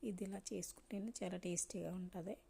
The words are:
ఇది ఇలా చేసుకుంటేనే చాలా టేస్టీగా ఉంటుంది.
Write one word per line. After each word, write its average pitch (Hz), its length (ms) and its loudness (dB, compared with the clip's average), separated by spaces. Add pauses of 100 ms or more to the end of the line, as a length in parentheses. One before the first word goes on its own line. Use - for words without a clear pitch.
ఇది 202 220 0
ఇలా 196 160 -2 (120)
చేసుకుంటేనే 202 600 -2 (100)
చాలా 185 140 2
టేస్టీగా 175 580 2
ఉంటుంది. 180 420 -2 (140)